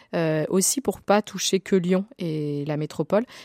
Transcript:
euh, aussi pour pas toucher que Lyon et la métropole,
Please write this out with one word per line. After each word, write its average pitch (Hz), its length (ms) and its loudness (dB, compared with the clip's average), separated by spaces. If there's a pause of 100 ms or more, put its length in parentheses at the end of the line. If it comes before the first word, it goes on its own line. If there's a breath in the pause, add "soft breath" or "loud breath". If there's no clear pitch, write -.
(140 loud breath)
euh, 156 360 2
aussi 190 320 2
pour - 180 -2
pas 202 220 4
toucher - 400 -2
que - 140 0
Lyon 185 300 2 (120)
et 151 480 -4
la 151 100 -2
métropole, 151 480 0 (220 loud breath)